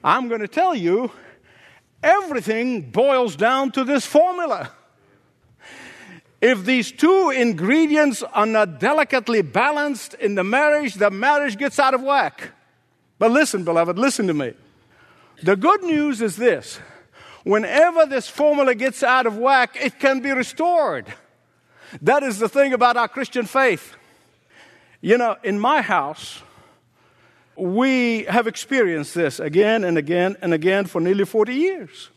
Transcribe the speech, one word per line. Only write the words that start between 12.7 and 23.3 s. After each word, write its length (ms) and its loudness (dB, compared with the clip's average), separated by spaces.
But 140 2
listen, 320 0
beloved, 340 0
listen 300 0
to 80 0
me. 180 -4
The 120 2
good 280 2
news 380 -2
is 140 -4
this. 440 -2
Whenever 640 2
this 220 -6
formula 480 2
gets 260 -4
out 240 2
of 120 -2
whack, 420 2
it 200 -4
can 200 0
be 120 -4
restored. 800 -2
That 200 4
is 160 -4
the 100 -2
thing 260 2
about 220 2
our 120 0
Christian 380 -6